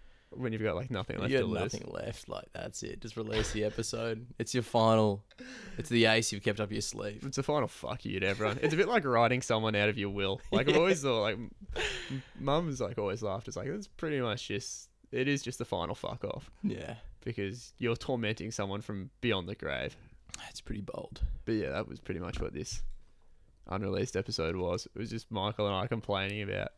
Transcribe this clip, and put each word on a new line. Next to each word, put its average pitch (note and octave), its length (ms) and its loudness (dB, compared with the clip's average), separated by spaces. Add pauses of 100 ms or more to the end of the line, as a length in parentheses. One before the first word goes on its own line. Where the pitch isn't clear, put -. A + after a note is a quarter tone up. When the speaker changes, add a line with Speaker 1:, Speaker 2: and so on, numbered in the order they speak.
(340)
Speaker 1:
When B2 200 -4
you've A2 100 -2
got, F#2+ 140 2
like, A#2+ 120 -4
nothing G2+ 300 -2
left G2+ 100 0
Speaker 2:
You C3+ 100 4
Speaker 1:
to A#2 40 4
Speaker 2:
got F2+ 60 0
Speaker 1:
lose. F2 240 -2
Speaker 2:
nothing - 180 -8
left. - 380 -8
Like, - 240 -8
that's - 300 -8
it. - 180 -8
Just A2+ 160 -10
release A2 340 0
the G#2+ 140 0
episode. A2+ 600 -2 (140)
It's A#2 140 -2
your B2 100 4
final, A2 640 6 (520)
it's - 120 -6
the A#2 160 8
ace A2 260 6
you've G2+ 100 -6
kept G#2+ 200 0
up G#2 100 -2
your G#2+ 100 -2
sleeve. G#2 440 -6
Speaker 1:
It's C3+ 120 -4
a C3+ 60 0
final D3 240 2
fuck - 380 -8
you G2+ 160 -2
to F#2 60 2
everyone. G2+ 360 2
It's D3+ 100 4
a D#3 40 2
bit F#3 100 4
like A3+ 160 4
writing A#2+ 380 6
someone A2 340 2
out G#2 140 6
of G#2 80 0
your G2+ 120 0
will. G2 300 0 (100)
Like, - 200 4
I've - 40 6
Speaker 2:
<laughs> - 20 6
Yeah. D3+ 40 8
Speaker 1:
always F3 240 4
thought, A#2+ 180 4
like, G#2 140 2
m-, A#2 160 -8 (580)
m-, C3 140 -4 (160)
Mum's, C#3+ 400 0
like, G2+ 180 -2
always G#2 240 0
laughed. G2 280 -2
It's - 80 -8
like, G#2 100 -4
it's F#3+ 200 -6
pretty D3 340 -2
much A2 260 -2
just, - 400 -4 (240)
it B2+ 160 2
is C#3 160 2
just - 160 -6
the A#2+ 60 -2
final E2+ 300 -2
fuck - 280 -6
off. - 260 -6 (140)
Speaker 2:
Yeah. - 320 -4 (300)
Speaker 1:
Because G#2+ 520 -4
you're A#2 200 2
tormenting A2+ 540 -2
someone G2+ 280 -2
from G2 300 -6 (100)
beyond F#2+ 300 2
the F2+ 60 -6
grave. C#2 420 -4 (400)
Speaker 2:
That's - 240 -14
pretty G#2+ 200 -6
bold. - 380 -8 (240)
Speaker 1:
But A2+ 120 0
yeah, E2+ 160 0
that F2+ 180 -2
was - 100 -10
pretty - 220 -6
much F2 180 -6
what - 140 -4
this - 300 -4 (840)
unreleased F#2+ 480 0
episode F2+ 400 0
was. F2+ 400 0
It - 20 -8
was A2+ 120 -6
just A2+ 200 -8
Michael G#2 380 0
and G2 80 2
I G2 120 0
complaining G2+ 560 -2
about, G2 340 -2